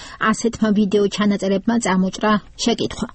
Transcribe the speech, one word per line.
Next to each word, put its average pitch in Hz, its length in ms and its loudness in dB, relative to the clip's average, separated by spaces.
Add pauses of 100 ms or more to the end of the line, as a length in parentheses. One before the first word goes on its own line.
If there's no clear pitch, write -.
(200)
ასეთმა 220 500 0
ვიდეო 202 380 2
ჩანაწერებმა 202 680 0
წამოჭრა 190 540 0 (220)
შეკითხვა. - 600 -2